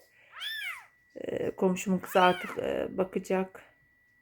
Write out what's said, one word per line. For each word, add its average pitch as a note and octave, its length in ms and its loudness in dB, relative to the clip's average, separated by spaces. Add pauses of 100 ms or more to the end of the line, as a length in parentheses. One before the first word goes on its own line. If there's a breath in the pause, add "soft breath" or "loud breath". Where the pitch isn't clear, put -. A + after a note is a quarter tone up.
(1160 soft breath)
Ee, - 360 -4
komşumun F#3 480 2
kızı - 220 2
artık, - 360 4
e, C2+ 300 0 (100)
bakacak. F#3 680 -2 (580)